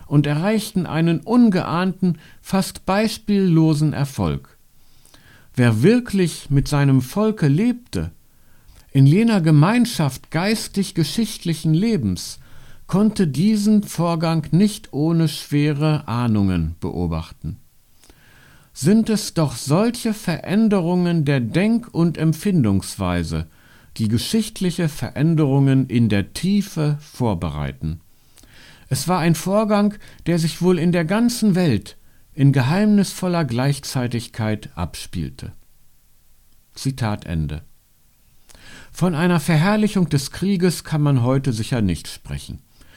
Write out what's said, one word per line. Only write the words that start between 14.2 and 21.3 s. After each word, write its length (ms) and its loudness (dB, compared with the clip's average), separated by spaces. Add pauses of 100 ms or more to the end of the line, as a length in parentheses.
nicht 420 0
ohne 340 0
schwere 800 -2
Ahnungen 720 0
beobachten. 800 -6 (1120)
Sind 380 2
es 240 -2
doch 220 0
solche 580 -2
Veränderungen 1120 0
der 140 2